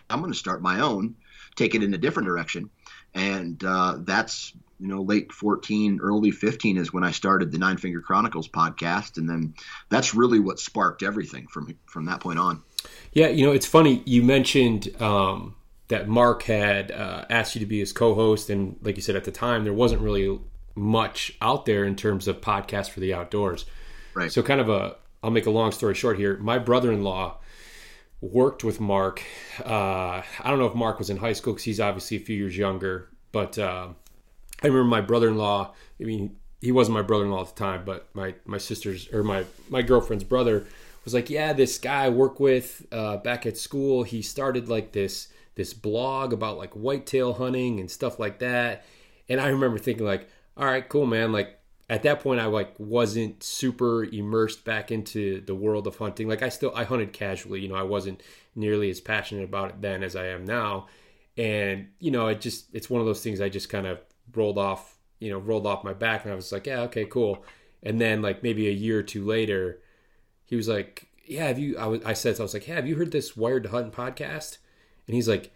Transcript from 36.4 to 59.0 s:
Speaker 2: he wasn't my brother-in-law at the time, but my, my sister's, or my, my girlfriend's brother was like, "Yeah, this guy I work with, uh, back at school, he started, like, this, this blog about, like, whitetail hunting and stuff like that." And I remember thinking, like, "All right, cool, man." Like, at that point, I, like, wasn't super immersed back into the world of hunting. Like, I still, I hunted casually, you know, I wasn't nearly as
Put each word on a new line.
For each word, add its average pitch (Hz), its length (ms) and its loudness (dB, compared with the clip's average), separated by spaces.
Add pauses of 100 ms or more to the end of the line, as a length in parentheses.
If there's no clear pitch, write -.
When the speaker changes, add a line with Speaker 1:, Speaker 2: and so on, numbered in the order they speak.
Speaker 2:
he 123 120 0
wasn't 117 220 6
my 107 80 2
brother-in-law 101 400 2
at - 120 -10
the - 0 -
time, 92 300 -4
but 95 300 -8
my, 95 200 -6 (100)
my 101 140 -6
sister's, 95 540 -8
or 107 100 2
my, 98 220 0 (240)
my 131 140 0
girlfriend's 113 420 4
brother 120 420 2 (380)
was 117 100 -6
like, 120 160 0
"Yeah, 151 220 0
this 131 260 4
guy 139 260 0
I 131 40 4
work 131 320 4
with, 131 500 2
uh, 107 280 -4
back 120 280 -4
at 104 100 -4
school, 135 460 0
he 110 200 -6
started, 127 460 -4
like, 110 240 -2
this, 98 360 -4 (280)
this - 180 -6
blog 127 580 -2
about, 107 240 -4
like, 95 180 -12
whitetail 127 600 0
hunting 127 460 -2
and 90 100 -8
stuff - 280 -6
like 104 200 -6
that." 120 460 -2 (440)
And 131 140 0
I 143 60 2
remember 135 300 2
thinking, 110 280 -2
like, 98 200 -2 (300)
"All 135 80 -4
right, 131 240 0
cool, 147 180 2
man." 113 260 2
Like, 101 280 -2 (280)
at 110 140 -2
that 147 180 4
point, 127 200 0
I, 110 60 -2
like, 104 340 -2
wasn't 110 640 0
super 120 640 0
immersed 110 600 -2
back 110 260 -4
into 104 520 -4
the 98 120 -6
world 104 320 0
of 98 120 -6
hunting. 110 300 -4
Like, 110 140 -2
I 127 60 -2
still, - 260 -4
I 117 100 -2
hunted 110 280 -2
casually, 98 480 -8
you 98 80 -8
know, 95 80 -6
I 95 80 -2
wasn't 98 380 -4 (340)
nearly 107 340 0
as 90 100 -8